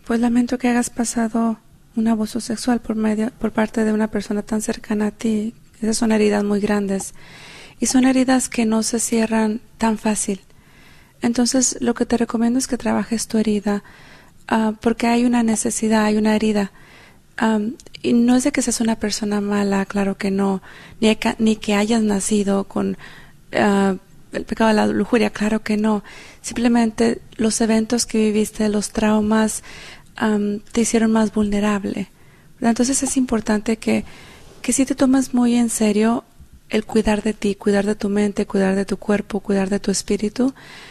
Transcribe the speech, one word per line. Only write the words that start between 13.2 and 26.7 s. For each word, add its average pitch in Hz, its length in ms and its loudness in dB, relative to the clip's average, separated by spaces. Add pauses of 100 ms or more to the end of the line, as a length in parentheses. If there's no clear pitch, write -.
tu - 80 -2
herida, 208 460 0 (680)
ah, 220 320 0
porque 233 260 0
hay 233 200 2
una 240 160 2
necesidad, 220 600 0
hay 214 120 2
una 214 200 2
herida. 208 340 0 (640)
Am, 220 380 0 (280)
y 247 120 2
no 240 220 4
es 254 80 0
de 294 80 2
que 269 100 -2
seas - 180 -2
una 226 160 0
persona 208 460 -4
mala, 202 420 0
claro 196 320 -2
que 202 140 -4
no, 196 320 0 (380)
ni 220 160 4
ca-, - 220 -2
ni 220 180 2
que 214 180 -2
hayas 214 280 2
nacido 196 640 0
con, 196 320 -4 (580)
ah, 196 420 2 (360)
el - 120 -6
pecado 226 240 0
de 214 80 4
la 208 100 2
lujuria, 214 440 0
claro 214 300 -2
que 214 180 -2
no. 214 260 0 (380)
Simplemente 233 800 0 (160)